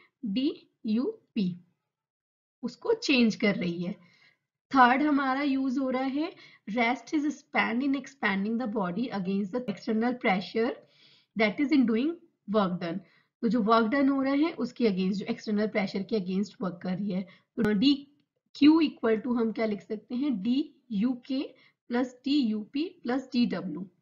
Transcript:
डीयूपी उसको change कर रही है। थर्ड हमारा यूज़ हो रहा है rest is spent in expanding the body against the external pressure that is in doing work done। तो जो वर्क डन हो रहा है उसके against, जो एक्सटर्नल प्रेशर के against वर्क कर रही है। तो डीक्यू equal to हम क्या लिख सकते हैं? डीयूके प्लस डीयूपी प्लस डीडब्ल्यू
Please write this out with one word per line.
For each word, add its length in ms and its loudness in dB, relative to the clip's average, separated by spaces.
डीयूपी 1400 -4
उसको 300 -4
change 420 2
कर 200 0
रही 280 -4
है। 100 -4
थर्ड 320 6
हमारा 380 2
यूज़ 380 -2
हो 100 -2
रहा 140 -2
है 500 -6
rest 420 -2
is 120 0
spent 580 -2
in 120 0
expanding 600 -4
the 160 -4
body 380 -2
against 400 -4
the 100 -4
external 520 -2
pressure 460 0
that 220 2
is 100 2
in 140 6
doing 240 2
work 300 2
done। 180 -4
तो 60 -2
जो 140 2
वर्क 260 4
डन 220 2
हो 120 0
रहा 120 0
है 200 2
उसके 320 -4
against, 280 0
जो 120 -4
एक्सटर्नल 420 -2
प्रेशर 360 -4
के 160 -2
against 420 -4
वर्क 220 -6
कर 140 -4
रही 140 -4
है। 100 -2
तो 520 -4
डीक्यू 1080 4
equal 460 0
to 120 0
हम 120 0
क्या 140 -2
लिख 160 -2
सकते 340 -8
हैं? 260 -2
डीयूके 1000 -2
प्लस 380 -2
डीयूपी 800 -2
प्लस 300 -4
डीडब्ल्यू 560 -2